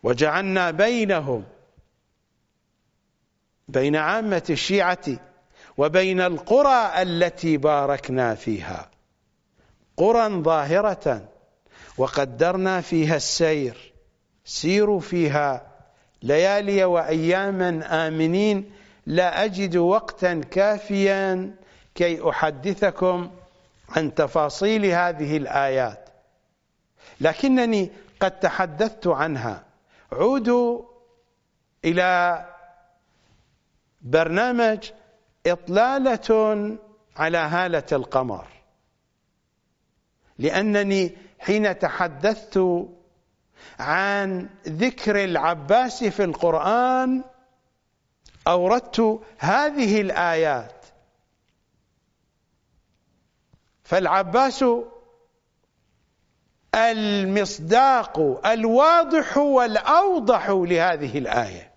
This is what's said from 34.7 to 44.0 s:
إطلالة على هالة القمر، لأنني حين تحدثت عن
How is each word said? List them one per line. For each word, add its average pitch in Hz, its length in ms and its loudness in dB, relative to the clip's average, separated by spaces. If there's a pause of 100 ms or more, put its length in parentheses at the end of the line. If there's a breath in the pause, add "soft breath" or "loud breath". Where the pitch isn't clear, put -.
إطلالة 214 1300 0 (400)
على 165 200 0
هالة 165 540 -2
القمر، 127 560 -2 (1900)
لأنني 196 800 0 (220 loud breath)
حين 208 400 0
تحدثت 180 1040 -2 (960 loud breath)
عن 190 680 -2 (180)